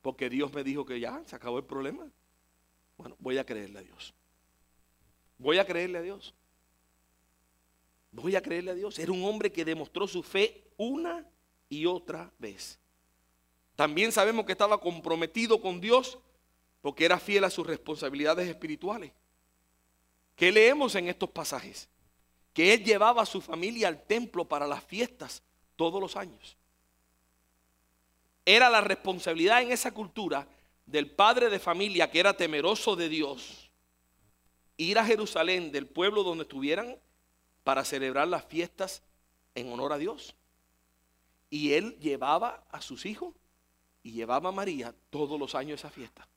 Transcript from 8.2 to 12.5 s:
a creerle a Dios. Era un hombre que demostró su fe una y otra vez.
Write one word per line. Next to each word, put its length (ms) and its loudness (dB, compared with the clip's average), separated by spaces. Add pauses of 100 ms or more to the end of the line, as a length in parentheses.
a 60 0
creerle 300 -4
a 20 -4
Dios. 240 -8
Era 140 -4
un 120 -2
hombre 260 0
que 140 -6
demostró 420 -4
su 160 -6
fe 400 0 (140)
una 500 -6 (440)
y 160 -2
otra 520 -4
vez. 400 -14 (1000)